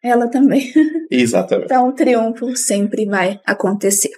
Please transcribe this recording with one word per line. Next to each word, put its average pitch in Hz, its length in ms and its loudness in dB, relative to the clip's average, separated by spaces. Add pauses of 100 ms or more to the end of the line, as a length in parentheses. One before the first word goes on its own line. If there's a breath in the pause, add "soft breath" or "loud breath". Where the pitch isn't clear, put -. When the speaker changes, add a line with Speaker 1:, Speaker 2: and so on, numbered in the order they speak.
Speaker 1:
Ela 240 260 2
também. 262 440 2 (180)
<laughs> 320 220 -8
Speaker 2:
Exatamente. 127 540 0
Speaker 1:
Então, 254 220 2
o 262 40 -2
triunfo 240 640 0
sempre 202 480 -2
vai 196 400 -2
acontecer. 202 720 -2